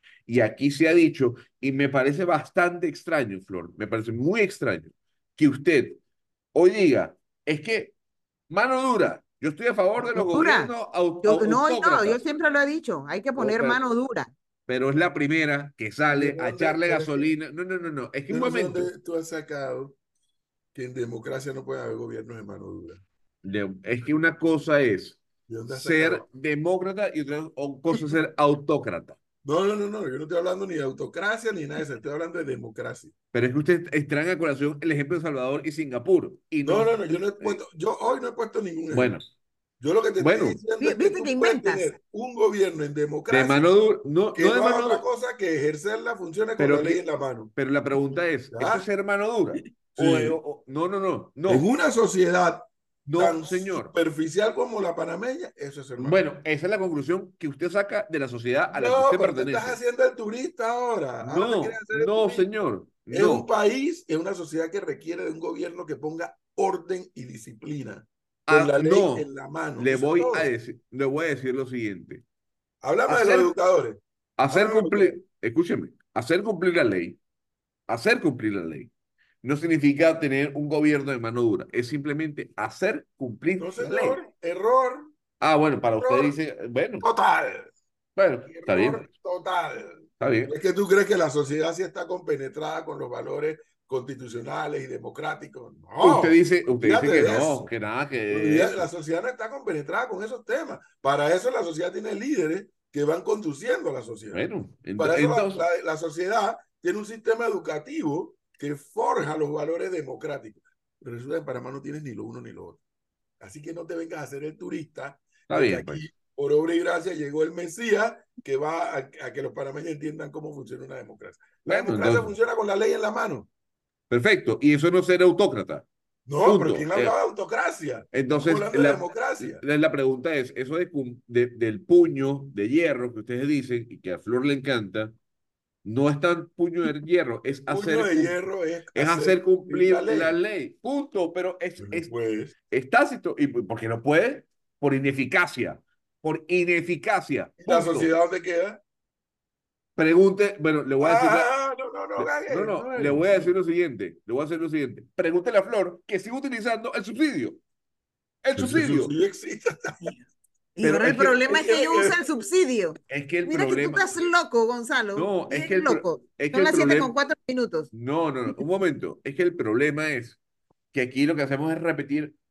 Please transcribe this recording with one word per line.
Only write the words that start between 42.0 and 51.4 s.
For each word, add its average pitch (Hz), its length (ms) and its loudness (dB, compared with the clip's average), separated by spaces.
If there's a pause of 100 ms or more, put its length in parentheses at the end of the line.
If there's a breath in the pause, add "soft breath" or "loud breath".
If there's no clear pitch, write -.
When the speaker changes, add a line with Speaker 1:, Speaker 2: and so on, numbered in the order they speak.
Speaker 3:
un 240 240 -8
gobierno 190 500 2
en 147 80 -6
Speaker 1:
De 147 80 -2
Speaker 3:
democracia 139 440 2
Speaker 1:
mano 143 260 6
dura, 214 340 6
no, 156 260 2
Speaker 3:
que 165 120 0
Speaker 1:
no 175 40 10
Speaker 3:
no 220 60 6
Speaker 1:
de 247 80 4
Speaker 3:
haga 233 100 6
Speaker 1:
mano 240 140 2
Speaker 3:
otra 226 140 2
Speaker 1:
dura. - 20 -12
Speaker 3:
cosa 247 260 -2 (100)
que 175 200 0
ejercer 151 420 -2
la 233 160 -6
función 185 320 -4
con 220 80 -4
Speaker 1:
Pero 147 220 4
Speaker 3:
la 151 60 2
ley 160 100 2
Speaker 1:
que, 175 80 0
Speaker 3:
en 165 60 -8
la 151 100 -2
mano. 117 360 -8
Speaker 1:
pero 135 160 -2
la 143 140 2
pregunta 139 420 0
es: 147 200 -2
¿eso - 160 -16
Speaker 3:
¿Ya? 214 160 0
Speaker 1:
es 185 60 -8
ser 196 200 -2
mano 202 240 0 (100)
dura? - 160 2 (440)
O, - 60 -2
Speaker 3:
Sí. 160 240 4
Speaker 1:
o, 160 100 0
o, 147 300 -12
no, 151 200 -2
no, 196 140 -4
no, 165 340 -4
no. 185 160 0